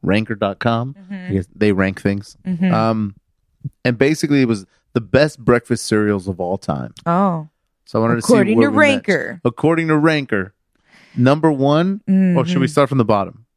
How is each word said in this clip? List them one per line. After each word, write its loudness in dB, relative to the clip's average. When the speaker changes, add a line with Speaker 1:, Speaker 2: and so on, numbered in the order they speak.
Speaker 1:
ranker -2
dot -4
com. -2
Speaker 2:
Mm-hmm. -12
Speaker 1:
I -4
guess -2
they 2
rank -2
things. -4
Speaker 2:
Mm-hmm. -2
Speaker 1:
Um, -2
and 0
basically, 2
it 2
was -2
the 0
best 0
breakfast 0
cereals 0
of -8
all -4
time. -8
Speaker 2:
Oh. -2
Speaker 1:
So -4
I 2
wanted 0
Speaker 2:
According 2
Speaker 1:
to -2
see 2
Speaker 2:
to 2
Speaker 1:
where 4
we -2
matched. 2
Speaker 2:
Ranker. -4
Speaker 1:
According 0
to 2
Ranker, 0
number 2
one, 0
or 2
should -2
we 0
Speaker 2:
Mm-hmm. -4
Speaker 1:
start 2
from 0
the 2
bottom? -2